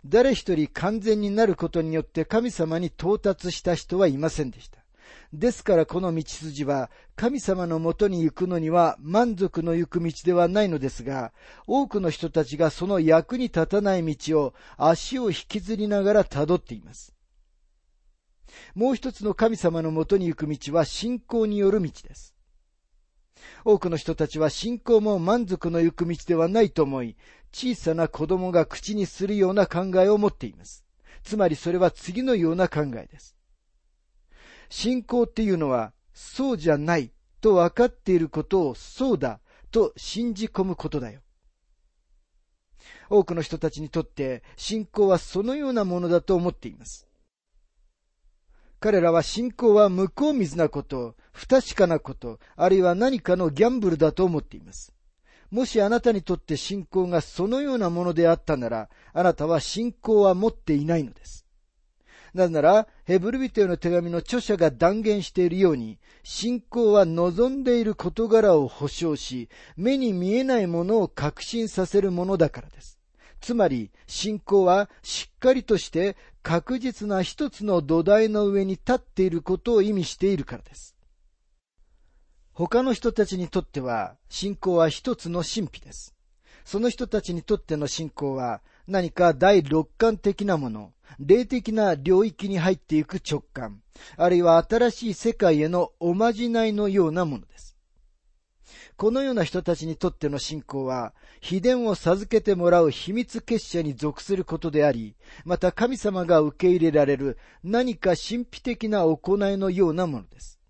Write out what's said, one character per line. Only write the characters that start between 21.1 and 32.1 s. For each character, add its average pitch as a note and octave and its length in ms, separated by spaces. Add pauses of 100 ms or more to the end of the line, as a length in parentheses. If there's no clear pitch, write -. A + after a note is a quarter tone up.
仰 A3+ 260
に G#3 140
よ G3 100
る G#3 120
道 D#3 100 (120)
で - 120
す。 - 200 (1300)
多 G#3 140
く F3+ 100
の E3 80
人 D#3+ 180
た D3+ 120
ち - 120
は D#3 100
信 A3+ 300
仰 A3+ 220
も G#3 180
満 G3+ 280
足 F3+ 220
の E3+ 120
行 E3 120
く F3 120
道 E3+ 120 (100)
で E3+ 80
は E3 120
な G#3+ 140
い G#3 100
と D#3+ 120
思 C3+ 200
い、 A2+ 120 (360)
小 B3 240
さ E3 180
な E3 140
子 D#3+ 200
供 F#3 240
が E3+ 140
口 - 300
に G3+ 100
す - 220
る G#3 100
よ F#3 140
う - 20
な G3+ 140
考 F#3 240 (100)
え G3 80
を G#3+ 80
持 G#3 100
っ - 80
て - 120
い F#2 80
ま F2 100
す。 - 200 (380)
つ G#3+ 140
ま G3 100
り D3+ 80
そ E3+ 160
れ F3+ 60
は F3 140
次 F#3+ 320